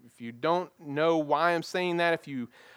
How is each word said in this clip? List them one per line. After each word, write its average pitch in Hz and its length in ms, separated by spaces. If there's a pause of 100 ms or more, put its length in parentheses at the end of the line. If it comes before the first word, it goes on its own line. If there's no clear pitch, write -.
if - 160
you 117 100
don't 160 380 (100)
know 156 380
why 151 340
I'm 165 100
saying 180 360
that, 170 160
if 160 120
you 131 220 (280)